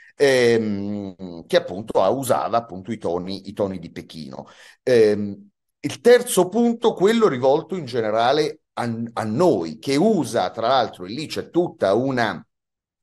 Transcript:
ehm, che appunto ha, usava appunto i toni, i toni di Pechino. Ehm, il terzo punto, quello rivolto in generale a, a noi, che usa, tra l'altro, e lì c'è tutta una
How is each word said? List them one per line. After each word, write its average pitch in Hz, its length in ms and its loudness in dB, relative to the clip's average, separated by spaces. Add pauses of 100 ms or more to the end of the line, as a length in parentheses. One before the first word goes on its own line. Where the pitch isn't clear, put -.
(160)
ehm, 104 1300 0
che - 120 -2
appunto 107 440 -2
ha, 95 80 4
usava 110 480 0
appunto 98 360 -6
i 107 60 -8
toni, 92 500 -6
i 98 40 -14
toni 98 260 -4
di 82 120 -14
Pechino. 71 560 -16 (380)
Ehm, 107 680 2 (300)
il - 200 -8
terzo 185 480 4
punto, 233 460 0
quello 220 320 4
rivolto 143 480 2
in 175 100 -6
generale 120 760 0 (140)
a, 120 140 -4 (240)
a 110 120 -6
noi, 107 540 0
che 139 180 -2
usa, 139 540 0
tra 113 180 -4
l'altro, 123 360 0
e 90 40 -14
lì 143 180 -10
c'è - 240 -10
tutta 131 440 0
una 120 480 -2 (600)